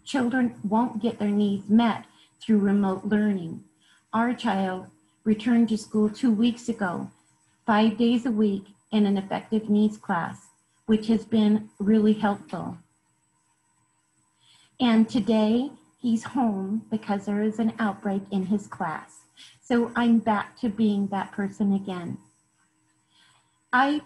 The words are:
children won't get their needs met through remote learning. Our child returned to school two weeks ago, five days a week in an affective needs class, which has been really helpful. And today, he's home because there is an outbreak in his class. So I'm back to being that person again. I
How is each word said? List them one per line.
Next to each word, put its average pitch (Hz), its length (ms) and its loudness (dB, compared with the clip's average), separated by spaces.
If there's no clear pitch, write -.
children 247 520 -2
won't 226 320 0
get 226 200 -4
their 208 80 0
needs 202 400 0
met 226 360 2
through 220 180 2
remote 196 460 2
learning. 202 580 -2
Our 233 220 0
child 190 520 -2
returned 226 460 2
to 214 100 -2
school 214 300 0
two 226 240 0
weeks 233 360 0
ago, 214 420 -6
five 220 320 4
days 233 280 2
a 254 60 0
week 208 340 0
in 208 160 4
an 196 100 2
affective 214 520 -4
needs 208 280 2
class, - 500 -6
which 214 200 0
has 220 180 0
been 214 440 2
really 214 360 4
helpful. 202 640 -4
And 226 280 4
today, 226 640 2
he's 226 240 0
home 214 680 -2
because 208 360 -4
there 208 160 -2
is 214 160 -2
an 220 200 -2
outbreak 196 520 -4
in 190 160 -2
his 202 200 -2
class. - 540 -10
So 233 320 0
I'm 233 240 4
back 214 420 -2
to 247 80 -2
being 202 400 0
that 190 240 -6
person 196 400 -2
again. 180 460 -6
I 285 340 2